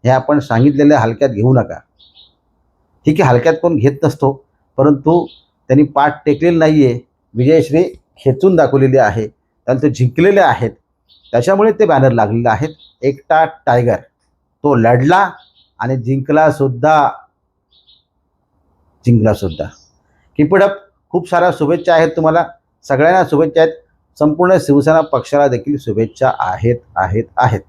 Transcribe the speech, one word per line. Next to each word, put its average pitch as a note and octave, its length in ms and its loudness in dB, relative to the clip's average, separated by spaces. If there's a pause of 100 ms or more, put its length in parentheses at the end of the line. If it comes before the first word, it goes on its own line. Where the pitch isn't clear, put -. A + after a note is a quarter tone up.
हे A#2+ 60 2
आपण C3 280 0
सांगितलेलं C#3+ 560 2
हलक्यात A#2 360 0
घेऊ A#2 240 0
नका. G#2 240 -2 (1300)
ठीक D3+ 140 0
आहे, C#3+ 100 2
हलक्यात B2+ 320 2
कोण E3+ 140 -2
घेत C#3 280 -2
नसतो, C#3 400 -2 (320)
परंतु D3 500 0 (420)
त्यांनी C3+ 140 2
पाठ C#3+ 440 -2
टेकलेली E3 320 0
नाहीये, D3 420 2 (340)
विजयश्री D3 500 2 (320)
खेचून F3 400 0
दाखवलेली C3+ 420 2
आहे, G#2+ 300 0
त्याला - 540 -8
ते D3+ 80 2
जिंकलेले F3 500 0
आहेत, B2 300 0 (640)
त्याच्यामुळे F#3+ 400 2
ते G#3+ 140 0
बॅनर C3+ 260 2
लागलेले A#2 360 -2
आहेत. A#2 200 -2 (340)
एकटा C#3 420 -2
टायगर, A#2+ 520 -2 (640)
तो D3 120 0
लढला C3 560 2 (480)
आणि C3 180 -4
जिंकला C#3 540 0
सुद्धा, C#3+ 600 -2 (2000)
जिंकला A2 280 2
सुद्धा. D#2+ 300 -8 (760)
Keep D3+ 160 2
it G3 80 4
up. G3+ 60 0 (400)
खूप F3+ 180 -6
साऱ्या F3 220 0
शुभेच्छा E3+ 440 -2
आहेत E3 220 2
तुम्हाला, D#3+ 300 0 (360)
सगळ्यांना E3 420 0
शुभेच्छा D#3 360 0
आहेत, D#3+ 120 2 (460)
संपूर्ण E3+ 420 2
शिवसेना D3 400 2
पक्षाला C#3+ 480 -2
देखील C3+ 320 -4
शुभेच्छा A2+ 580 -4
आहेत, G2 380 -2 (200)
आहेत, F#2+ 280 -2 (120)
आहेत. B2 320 0